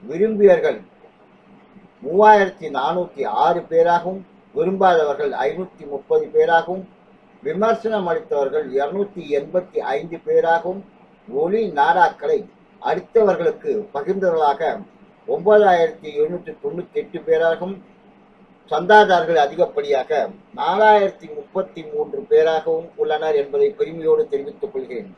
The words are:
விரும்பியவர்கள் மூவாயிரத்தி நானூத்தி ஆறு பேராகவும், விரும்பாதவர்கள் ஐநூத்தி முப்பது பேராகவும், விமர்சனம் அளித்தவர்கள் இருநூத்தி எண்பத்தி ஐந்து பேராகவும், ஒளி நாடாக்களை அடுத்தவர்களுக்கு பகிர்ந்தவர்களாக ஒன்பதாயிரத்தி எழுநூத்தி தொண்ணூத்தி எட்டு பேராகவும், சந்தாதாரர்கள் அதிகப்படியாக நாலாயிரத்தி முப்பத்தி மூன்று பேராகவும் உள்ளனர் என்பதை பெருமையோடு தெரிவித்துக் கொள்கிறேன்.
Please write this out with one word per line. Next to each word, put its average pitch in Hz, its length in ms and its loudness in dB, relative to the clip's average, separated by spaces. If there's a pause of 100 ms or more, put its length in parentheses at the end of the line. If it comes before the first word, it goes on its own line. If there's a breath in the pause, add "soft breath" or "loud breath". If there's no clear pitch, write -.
(100)
விரும்பியவர்கள் 180 680 4 (1200)
மூவாயிரத்தி 196 640 4 (100)
நானூத்தி 160 440 -4 (220)
ஆறு 175 160 2 (100)
பேராகவும், 175 520 0 (320)
விரும்பாதவர்கள் 160 800 0 (140)
ஐநூத்தி 175 460 -8
முப்பது 156 320 -2 (100)
பேராகவும், 165 500 2 (640)
விமர்சனம் 208 640 -2
அளித்தவர்கள் 151 560 -2 (140)
இருநூத்தி 180 420 -6 (160)
எண்பத்தி 175 400 -4 (160)
ஐந்து 165 220 -8 (100)
பேராகவும், 165 560 0 (600)
ஒளி 202 200 0 (180)
நாடாக்களை 156 580 2 (440)
அடுத்தவர்களுக்கு 165 920 0 (220)
பகிர்ந்தவர்களாக 160 680 -2 (760)
ஒன்பதாயிரத்தி 175 760 2 (120)
எழுநூத்தி 160 320 -4 (100)
தொண்ணூத்தி 160 400 -8
எட்டு - 160 -12
பேராகவும், 165 580 -2 (920)
சந்தாதாரர்கள் 180 760 4
அதிகப்படியாக 143 640 -2 (460)
நாலாயிரத்தி 196 760 2
முப்பத்தி 170 480 -10 (100)
மூன்று 143 280 -6 (100)
பேராகவும் 160 680 2
உள்ளனர் 156 460 -2
என்பதை 143 280 0
பெருமையோடு 156 580 0
தெரிவித்துக் 139 440 -8
கொள்கிறேன். 123 440 -10